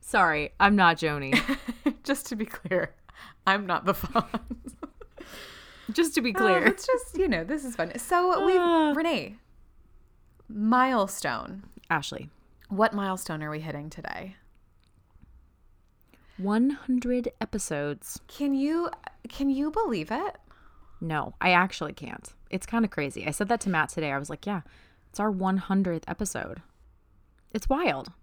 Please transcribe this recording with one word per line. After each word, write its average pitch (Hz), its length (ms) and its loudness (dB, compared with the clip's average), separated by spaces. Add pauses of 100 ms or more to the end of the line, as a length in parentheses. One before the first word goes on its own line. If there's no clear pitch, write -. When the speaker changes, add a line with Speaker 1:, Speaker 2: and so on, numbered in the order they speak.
Speaker 1:
Sorry, 165 480 2 (100)
I'm 202 160 8
not 170 220 6
Joni. 147 420 0 (380)
Speaker 2:
<laughs> - 260 -2
Just 277 260 -2
to 240 60 -6
be 214 120 -4
clear, - 480 -4 (500)
I'm 196 220 2
not 175 180 0
the 190 80 4
Fonz. - 800 -4 (480)
<laughs> - 720 -16
Speaker 1:
Just 320 220 2
to 302 60 2
be 226 140 -2
Speaker 2:
Oh, 381 40 0
Speaker 1:
clear. 370 260 6
Speaker 2:
it's 440 200 4
just, 508 320 0
you 370 120 2
know, 170 160 0
this 277 180 -4
is 247 140 -8
fun. 170 200 -2
So 359 480 2
we, 370 120 6
Speaker 1:
Uh. 330 360 4
Speaker 2:
Renee, 269 440 -2 (1120)
milestone. 208 1120 0 (260)
Speaker 1:
Ashley. 151 400 -4 (380)
Speaker 2:
What 208 260 2
milestone 190 480 -4
are 151 80 -6
we 151 120 -6
hitting 151 280 -10
today? - 460 -12 (2000)
Speaker 1:
One 214 340 2
hundred 247 580 -2 (120)
episodes. 147 840 -6
Speaker 2:
Can 285 260 -2
you, 311 360 0 (380)
can 277 220 -2
you 285 220 0
believe 240 400 -2
it? 320 260 -4 (640)
Speaker 1:
No, 160 400 -4
I 180 100 4
actually 180 420 2
can't. - 400 -14 (160)
It's 190 160 -6
kinda 226 220 0
crazy. 139 380 -4
I 151 60 -4
said 196 180 -2
that 233 120 2
to - 80 -2
Matt 156 200 0
today. 151 220 -4
I 139 80 -2
was 147 100 -8
like, - 160 -10
"Yeah, 196 160 -2 (480)
it's - 100 -12
our 208 120 2
one 190 260 2
hundredth 185 500 0
episode." - 540 -6 (880)
It's - 180 -4
wild. 269 420 0 (120)